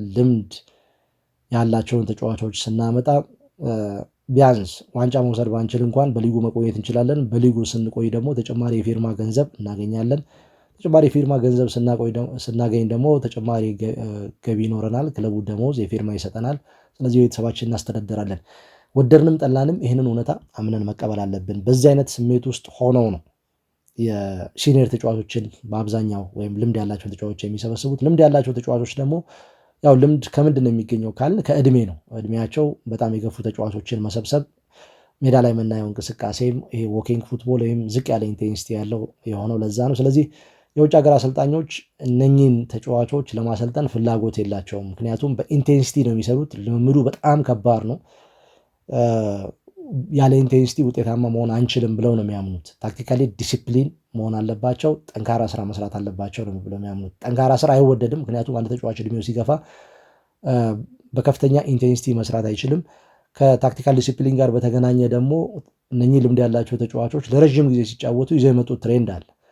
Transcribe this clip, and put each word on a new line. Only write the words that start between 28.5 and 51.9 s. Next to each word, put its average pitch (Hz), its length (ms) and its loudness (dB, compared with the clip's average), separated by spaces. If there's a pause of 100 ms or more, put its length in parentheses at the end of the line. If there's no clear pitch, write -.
ተጫዋቾች 120 420 -2
ደግሞ 139 200 -2 (680)
ያው 147 120 8
ልምድ 143 320 4
ከምንድን 143 360 2
ነው 120 80 2
የሚገኘው 113 420 -2
ካልን 170 280 -2
ከእድሜ 135 440 4
ነው። 87 120 -8 (160)
እድሜያቸው 113 520 -2 (220)
በጣም 113 260 -2
የገፉ 110 300 -4
ተጫዋቾችን 107 580 -6
መሰብሰብ፣ 113 420 -2 (800)
ሜዳ 131 200 4
ላይ 120 100 4
የምናየው 110 360 -2
እንቅስቃሴም 110 720 -4 (120)
ይሄ 113 200 -6
ዎኪንግ 110 360 -2
ፉትቦል 123 360 -2
ወይም 117 180 0 (100)
ዝቅ 123 180 -2
ያለ 117 180 0
ኢንቴንሲቲ 107 460 -6
ያለው 107 280 -4 (260)
የሆነው 110 340 -4
ለዛ 110 260 -4
ነው። 135 120 0
ስለዚህ 135 280 4 (500)
የውጭ 151 180 4
ሀገር 151 200 6
አሰልጣኞች 139 560 0 (320)
እነኚህን 135 540 4 (120)
ተጫዋቾች 120 640 -2
ለማሰልጠን 117 540 -2
ፍላጎት 113 500 0
የላቸውም። 101 500 -6
ምክንያቱም 113 460 -4
በኢንቴንሲቲ 139 640 2
ነው 120 140 2
የሚሰሩት። 120 440 -2
ልምምዱ 120 460 2
በጣም 147 400 2
ከባድ 113 420 0
ነው። 127 120 -6 (920)
እ፣ 123 120 0 (1080)
ያለ 135 240 4
ኢንቴንሲቲ 131 460 4
ውጤታማ 123 440 0
መሆን 117 260 -2
አንችልም 120 420 0